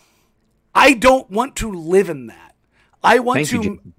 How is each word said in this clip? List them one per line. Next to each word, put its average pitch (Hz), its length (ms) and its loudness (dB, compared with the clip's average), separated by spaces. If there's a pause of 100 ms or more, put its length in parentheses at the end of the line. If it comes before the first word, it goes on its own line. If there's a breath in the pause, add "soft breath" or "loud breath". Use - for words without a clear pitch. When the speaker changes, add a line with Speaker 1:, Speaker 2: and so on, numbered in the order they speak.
(720)
Speaker 1:
I 254 200 4
don't 262 360 2
want 233 280 -6
to 220 140 -8
live 180 380 0
in 135 180 -12
that. - 280 -20 (480)
I 214 160 4
want 240 200 -2
Speaker 2:
Thank 151 100 -4
Speaker 1:
to 240 80 -4
Speaker 2:
you, - 40 -4
Jason 101 380 -8